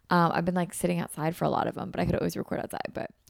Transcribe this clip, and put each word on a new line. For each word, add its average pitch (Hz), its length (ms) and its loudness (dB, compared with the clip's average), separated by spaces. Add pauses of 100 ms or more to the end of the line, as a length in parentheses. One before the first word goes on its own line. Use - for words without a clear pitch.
Um, 170 260 6
I've 170 100 2
been, 180 100 0
like, 180 200 0
sitting 175 260 0
outside 160 360 -2
for - 80 0
a 147 60 4
lot - 160 2
of - 80 -2
them, - 160 -8
but - 100 -4
I - 40 2
could 175 120 2
always 170 200 -2
record - 240 -4
outside, - 320 -8
but - 180 -8 (200)